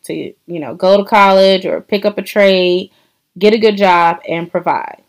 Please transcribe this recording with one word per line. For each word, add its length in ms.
to, 100
you 460
know, 160
go 220
to 60
college 640
or 160
pick 240
up 140
a 20
trade, 720
get 160
a 40
good 160
job, 520
and 240
provide. 580